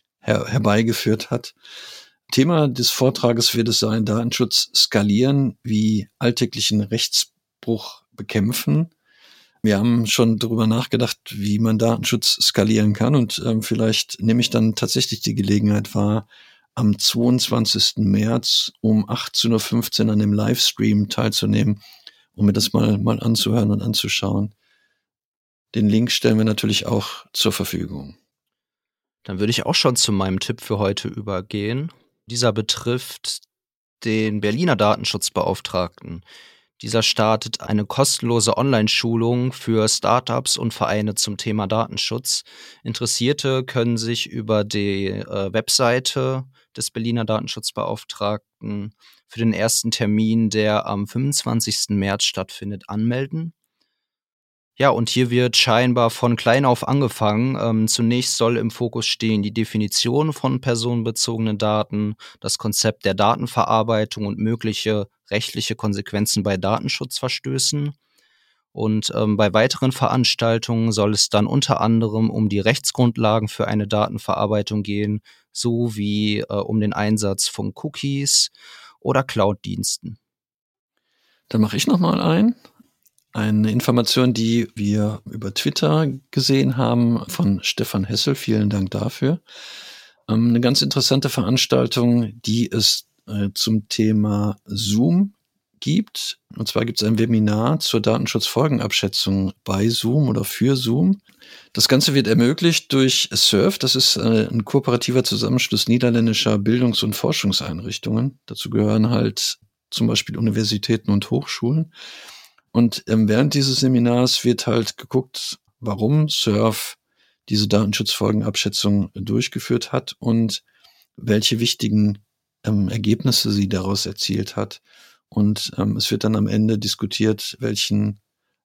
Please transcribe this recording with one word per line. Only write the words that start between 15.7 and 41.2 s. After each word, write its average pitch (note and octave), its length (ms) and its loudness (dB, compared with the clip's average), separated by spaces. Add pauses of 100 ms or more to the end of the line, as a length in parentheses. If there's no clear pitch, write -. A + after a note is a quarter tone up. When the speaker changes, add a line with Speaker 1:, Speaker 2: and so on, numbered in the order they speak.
Speaker 1:
wahr, G#2 320 0 (460)
am G#2+ 240 2
zweiundzwanzigsten A#2 1120 0
März G#2+ 680 0
um G#2+ 300 2
achtzehn - 420 -2
Uhr A2 80 2
fünfzehn A2 500 0
an G#2 100 2
dem G#2 120 2
Livestream G#2+ 800 2
teilzunehmen, G#2+ 720 0 (520)
um G#2 120 0
mir G#2 80 6
das - 180 0
mal, A2 260 2
mal A2 220 0
anzuhören A2 520 0
und G2+ 100 0
anzuschauen. G#2 760 -2 (1200)
Den A2 120 4
Link A2+ 240 4
stellen A2+ 260 2
wir A2 60 4
natürlich G#2+ 420 0
auch - 460 -4
zur - 220 0
Verfügung. E2+ 640 -6 (1080)
Speaker 2:
Dann F#2+ 160 -8
würde G#2+ 120 2
ich - 140 -2
auch E3+ 100 0
schon B2 200 2
zu - 160 0
meinem F#2+ 300 0
Tipp - 180 -6
für G#2 200 -4
heute G#2 280 -2
übergehen. G#2 840 -6 (320)
Dieser A#2 260 0
betrifft - 920 -4 (600)
den G#2+ 380 -2
Berliner B2+ 340 0
Datenschutzbeauftragten. F#2 1500 -2 (560)
Dieser A2+ 220 -2
startet A2 580 0
eine G#2+ 240 -2
kostenlose A#2 720 0
Online-Schulung A#2+ 960 0
für A2 340 0
Startups B2 720 0
und A#2 160 -2
Vereine G#2+ 420 -2
zum G#2 220 -4